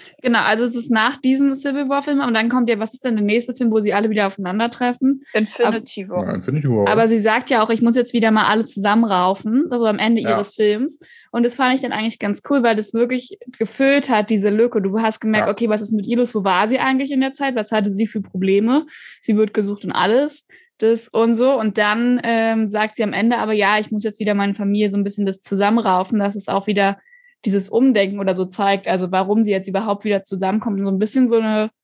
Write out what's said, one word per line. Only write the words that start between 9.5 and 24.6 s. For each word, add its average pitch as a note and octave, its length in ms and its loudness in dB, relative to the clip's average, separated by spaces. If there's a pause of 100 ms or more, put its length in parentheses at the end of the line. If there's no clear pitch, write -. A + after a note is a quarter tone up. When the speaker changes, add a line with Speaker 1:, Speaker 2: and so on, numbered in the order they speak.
Speaker 1:
also A#3 160 0
am G#3 100 0
Ende A3+ 240 2
Speaker 3:
Ja. A3+ 140 0
Speaker 1:
ihres G#3 180 -4
Films. G#3+ 460 -2 (320)
Und A#3 120 0
das A#3+ 120 -2
fand B3+ 180 2
ich C4 80 -2
dann B3 120 -4
eigentlich A3 260 -4
ganz G3+ 280 -4
cool, C#4+ 140 2
weil A3+ 140 2
das G#3 180 -4
wirklich A#3+ 460 -2 (180)
gefüllt C#4 520 2
hat, G#3+ 200 2
diese G#3 220 2
Lücke. A#3 280 2
Du G3 220 -2
hast A3 180 -2
gemerkt, G#3+ 280 0
Speaker 3:
Ja. G3 40 2
Speaker 1:
okay, A3 180 -2
was G#3+ 120 0
ist G#3+ 120 -6
mit G#3 120 -2
ihr A#3 120 -2
los? A#3+ 180 0
Wo G3+ 80 -2
war G3 240 2
sie B3 100 0
eigentlich C4 320 0
in C4+ 120 0
der C4+ 120 -2
Zeit? C4+ 220 -4
Was G#3+ 160 -4
hatte G#3+ 200 2
sie G3 140 0
für G#3 160 -4
Probleme? G3+ 640 0 (340)
Sie G#3+ 160 0
wird G#3+ 200 2
gesucht G3+ 280 -2
und - 100 -6
alles. A#3+ 520 0 (340)
Das A3+ 280 0
und A3+ 260 2
so. B3 260 2
Und G#3+ 200 -2
dann, A#3 440 2
ähm, A3+ 460 0
sagt G#3+ 280 -2
sie A3+ 60 0
am G#3 80 -2
Ende A3+ 280 0
aber, G#3+ 140 -2
"Ja, G#3 260 2
ich G#3+ 100 -4
muss G#3+ 140 -4
jetzt G#3+ 160 -6
wieder G#3 160 0
meine G3+ 180 0
Familie G#3 380 0